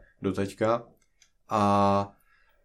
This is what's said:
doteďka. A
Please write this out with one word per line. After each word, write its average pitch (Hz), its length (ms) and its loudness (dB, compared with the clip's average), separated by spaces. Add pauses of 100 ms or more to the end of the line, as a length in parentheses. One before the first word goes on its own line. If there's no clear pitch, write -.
(220)
doteďka. 98 640 -2 (680)
A 101 640 2 (540)